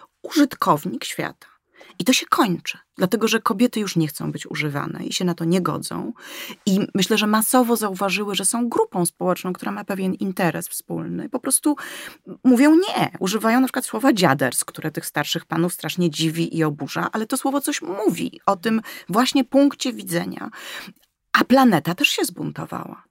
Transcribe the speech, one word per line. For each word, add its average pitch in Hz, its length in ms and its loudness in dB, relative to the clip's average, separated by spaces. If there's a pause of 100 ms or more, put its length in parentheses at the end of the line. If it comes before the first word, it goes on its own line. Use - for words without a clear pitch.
(240)
użytkownik - 840 2
świata. - 420 -8 (520)
I - 40 -6
to 262 100 2
się - 120 0
kończy, - 520 0 (200)
dlatego 202 300 0
że 220 120 2
kobiety 226 400 2
już 196 160 -4
nie 160 120 2
chcą 151 240 -6
być 156 160 -12
używane 147 580 -6
i - 80 -6
się 185 120 -2
na 175 80 2
to 165 120 -4
nie 180 160 4
godzą. 170 520 -4 (520)
I 196 140 4 (160)
myślę, 214 220 2
że 214 100 2
masowo 226 480 2
zauważyły, 196 600 -2
że 190 100 -2
są 233 240 0
grupą 233 360 0
społeczną, 180 480 -2
która 202 180 -6
ma 202 120 -8
pewien 190 300 -2
interes 180 540 -2
wspólny. 170 640 -8
Po 262 100 -6
prostu 285 360 0 (680)
mówią 262 320 8
nie. 330 440 4
Używają 214 400 2
na 262 80 4
przykład - 180 -4
słowa 254 280 2
dziaders, 139 520 2
które 156 260 -8
tych 160 140 -8
starszych - 400 -4
panów 165 280 0
strasznie 170 360 -2
dziwi 160 480 -2
i 160 60 2
oburza, 151 480 -4
ale 220 140 -4
to 262 120 -4
słowo 269 240 0
coś 294 200 -4
mówi 381 640 -2
o 196 100 4
tym 220 260 0 (280)
właśnie 247 340 2
punkcie 262 500 2
widzenia. 190 560 -6 (840)
A - 100 4
planeta 226 520 4
też - 120 0
się - 180 0
zbuntowała. 160 840 -10